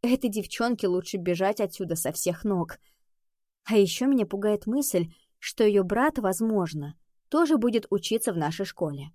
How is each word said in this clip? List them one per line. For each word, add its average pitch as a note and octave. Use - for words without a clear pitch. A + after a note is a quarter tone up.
Этой A#3+
девчонке A3
лучше F3+
бежать F#3
отсюда E3+
со -
всех -
ног. G3
А A3
ещё G3+
меня C4
пугает G#3
мысль, G#3+
что -
её G3+
брат, A3+
возможно, F#3
тоже D#4
будет A3+
учиться G3+
в E3+
нашей D#3+
школе. D3